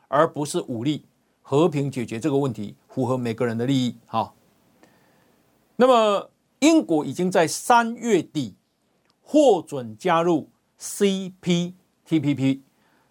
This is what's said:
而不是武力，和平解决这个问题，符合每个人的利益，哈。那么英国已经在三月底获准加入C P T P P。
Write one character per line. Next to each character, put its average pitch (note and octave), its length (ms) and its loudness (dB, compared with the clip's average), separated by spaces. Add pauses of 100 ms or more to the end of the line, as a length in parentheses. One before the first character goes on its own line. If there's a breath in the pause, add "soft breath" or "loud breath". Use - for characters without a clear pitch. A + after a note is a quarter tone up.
而 D3+ 180 2
不 D3 180 -6
是 E3 180 -4
武 A#2 200 -8
力， C#3+ 240 -4 (360)
和 D#3 260 2
平 C#3+ 200 -2
解 B2 160 -6
决 A2+ 140 -8
这 D3+ 100 -4
个 C#3 80 0
问 C#3 160 -2
题， G#2 220 -12 (140)
符 B2+ 180 -4
合 B2+ 100 -2
每 A#2+ 160 -4
个 A#2+ 140 -2
人 A2+ 100 -4
的 A#2 100 -4
利 C3 200 0
益， A#2 100 -6 (100)
哈。 A2 280 -6 (1400 soft breath)
那 B3 120 6
么 A3 420 2 (300)
英 D#4 260 4
国 D3+ 180 0
已 C#3 80 -8
经 F3+ 160 -4
在 F3+ 200 2
三 A#3 480 0
月 G#3+ 260 0
底 B2 320 -8 (640)
获 C4 400 4
准 B2 380 -10
加 E3+ 240 0
入 E3+ 260 0 (300)
C F#3+ 640 -4
P F3 340 -2 (300)
T D#3+ 160 0
P C#3+ 120 -2
P。 C3+ 300 -2 (480)